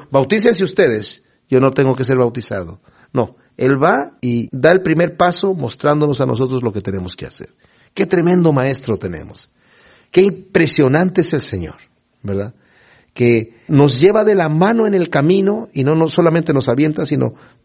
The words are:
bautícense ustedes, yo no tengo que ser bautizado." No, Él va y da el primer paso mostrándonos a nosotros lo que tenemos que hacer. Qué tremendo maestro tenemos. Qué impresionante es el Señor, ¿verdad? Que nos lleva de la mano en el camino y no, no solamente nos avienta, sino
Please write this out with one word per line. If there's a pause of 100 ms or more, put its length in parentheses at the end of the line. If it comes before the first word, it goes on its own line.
bautícense
ustedes, (260)
yo
no
tengo
que
ser
bautizado." (320)
No, (220)
Él
va
y
da
el
primer
paso
mostrándonos
a
nosotros
lo
que
tenemos
que
hacer. (440)
Qué
tremendo
maestro
tenemos. (580)
Qué
impresionante
es
el
Señor, (480)
¿verdad? (600)
Que (100)
nos
lleva
de
la
mano
en
el
camino
y
no,
no
solamente
nos
avienta,
sino (320)